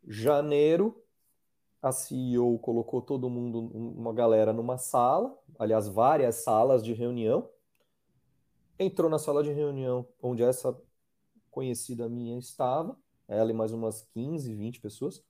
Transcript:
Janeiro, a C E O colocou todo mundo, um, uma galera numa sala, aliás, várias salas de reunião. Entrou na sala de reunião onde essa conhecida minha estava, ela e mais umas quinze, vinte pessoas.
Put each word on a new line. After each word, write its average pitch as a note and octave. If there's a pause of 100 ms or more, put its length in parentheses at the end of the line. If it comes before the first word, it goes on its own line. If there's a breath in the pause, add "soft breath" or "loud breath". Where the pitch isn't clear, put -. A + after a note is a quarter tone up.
Janeiro, D3 (800)
a C3
C -
E B2+
O A#2+
colocou A#2
todo B2+
mundo, A#2+
um, A#2
uma A#2
galera A2
numa A#2+
sala, C#3 (220)
aliás, A2
várias A#2+
salas A#2+
de A#2
reunião. A#2+ (1300)
Entrou F#3
na D#3
sala D3
de D3
reunião C3+ (160)
onde B2
essa B2+ (760)
conhecida A#2+
minha A#2+
estava, C#3+ (300)
ela A2
e A2+
mais A2
umas A2+ (100)
quinze, C3
vinte G#2+
pessoas. -